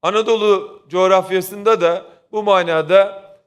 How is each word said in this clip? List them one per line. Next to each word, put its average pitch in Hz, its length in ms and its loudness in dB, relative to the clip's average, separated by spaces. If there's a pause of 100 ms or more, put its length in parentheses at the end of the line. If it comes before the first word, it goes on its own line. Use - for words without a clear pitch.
Anadolu 208 840 -2
coğrafyasında 185 920 0
da 170 260 -2 (260)
bu 214 100 -6
manada 185 800 0 (240)